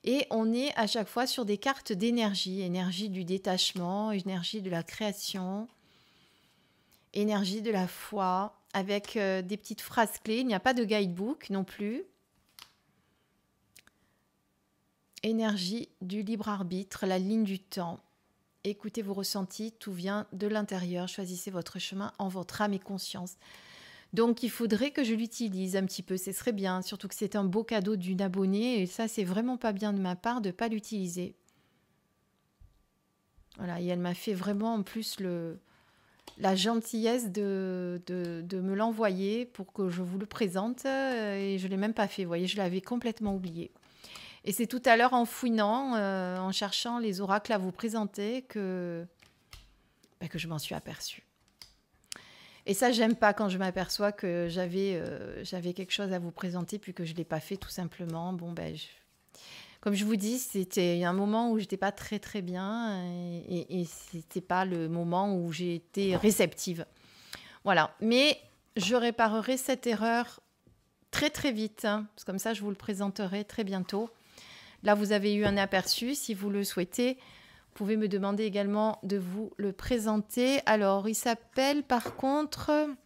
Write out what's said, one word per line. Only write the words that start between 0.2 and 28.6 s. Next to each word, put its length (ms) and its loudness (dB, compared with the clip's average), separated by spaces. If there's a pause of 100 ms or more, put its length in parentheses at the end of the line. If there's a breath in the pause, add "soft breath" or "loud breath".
on 240 2
est 240 0
à 100 2
chaque 220 -2
fois 180 0
sur 160 -2
des 140 2
cartes 340 -2
d'énergie, 680 0
énergie 480 -2
du 160 -4
détachement, 880 0
énergie 500 -2
de 80 -6
la 140 0
création, 840 -4 (1500 soft breath)
énergie 480 2
de 100 0
la 160 2
foi, 680 -2 (180)
avec, 440 -2
euh, 240 2
des 160 -4
petites 240 -10
phrases 420 2
clés. 140 0
Il 100 0
n'y 60 2
a 80 2
pas 120 4
de 120 2
guidebook 640 0
non 160 0
plus. 380 -6 (3250 soft breath)
Énergie 680 0 (120)
du 200 -4
libre 260 -4
arbitre, 580 -4
la 140 2
ligne 240 2
du 160 -2
temps. 400 -8 (640)
Écoutez 380 -6
vos 120 -6
ressentis, 680 -4
tout 140 -8
vient 400 -4
de 120 -4
l'intérieur. 640 -2
Choisissez 420 -8
votre 300 -6
chemin 400 -6
en 80 -2
votre 340 -6
âme 120 2
et 60 -2
conscience. 580 -8 (760 loud breath)
Donc, 300 4
il 60 0
faudrait 420 2
que 120 2
je 100 4
l'utilise 640 -2
un 80 2
petit 180 -4
peu, 140 -2
ce 160 -6
serait 200 0
bien. 280 0
Surtout 260 -8
que 80 -8
c'est 200 -4
un 100 2
beau 180 2
cadeau 320 0
d'une 260 0
abonnée 600 2